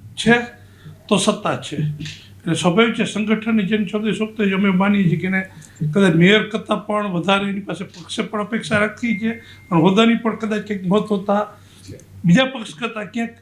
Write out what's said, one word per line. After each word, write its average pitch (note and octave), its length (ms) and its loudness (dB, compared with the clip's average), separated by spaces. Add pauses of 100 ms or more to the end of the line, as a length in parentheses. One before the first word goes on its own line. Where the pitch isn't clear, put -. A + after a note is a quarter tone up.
(140)
છે A3+ 200 4 (760)
તો G#3 80 2
સત્તા E3+ 460 -2
છે. - 140 -10
એટલે - 800 -6
સ્વાભાવિક G3 400 2
છે A#3 100 -2
સંગઠનની A3 580 0
જેમ G#3 240 0
શબ્દ G#3+ 240 -2
શોધતો G#3+ 320 -4
હોય G3 100 2
અમે G3 180 2
માનીએ G3 340 2
છીએ E3 120 2
કે E3 100 -4
એને F#3+ 240 -2 (440)
કદાચ G3 200 4
મેયર G3+ 340 6
કરતાં G#3 380 -4
પણ G#3 260 -2
વધારે G3 360 0
એની G3+ 120 -6
પાસે F#3 240 -10
પક્ષે - 380 -10
પણ G#3+ 180 -4
અપેક્ષા G#3 380 -2
રાખી G#3+ 400 -2
છે A3+ 120 -2 (400)
અને E3+ 100 4
હોદ્દાની G#3 340 6
પણ A3+ 220 -2
કદાચ G#3 320 -6
કંઈક F#3+ 180 -6
મહત્વતા G#3 720 0 (640)
બીજા F3+ 200 6
પક્ષ C4 300 -8
કરતાં A3 300 -8
ક્યાંક A#3 260 -8 (120)